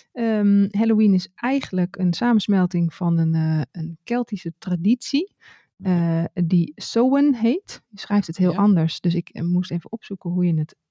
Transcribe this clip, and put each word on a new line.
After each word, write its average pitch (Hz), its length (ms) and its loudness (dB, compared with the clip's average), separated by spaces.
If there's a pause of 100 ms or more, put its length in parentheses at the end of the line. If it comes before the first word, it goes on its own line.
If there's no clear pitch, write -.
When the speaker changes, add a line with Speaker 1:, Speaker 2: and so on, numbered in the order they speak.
(120)
Speaker 1:
Ehm, 208 580 2
Halloween 214 440 2
is 185 200 0
eigenlijk 214 640 -4
een 180 160 0
samensmelting 190 840 0
van 170 240 0
een, 160 160 2
eh, 160 260 0 (120)
een 165 320 -10
Keltische 226 540 -6
traditie, 208 760 -2 (420)
Speaker 2:
Ja. 170 460 0 (100)
Speaker 1:
eh, 180 140 -4
die 170 300 0
Samhain 262 580 2
heet. 233 540 -4
Je 208 100 -20
schrijft 202 280 -2
het 170 100 -10
heel 180 160 2
Speaker 3:
Ja. 175 60 -4
Speaker 1:
anders, 180 420 2
dus 170 140 0
ik, 170 140 -4
eh, - 140 -10
moest 180 280 -2
even 175 220 -8
opzoeken - 380 -10
hoe 180 160 0
je 170 120 2
het 156 180 -6 (140)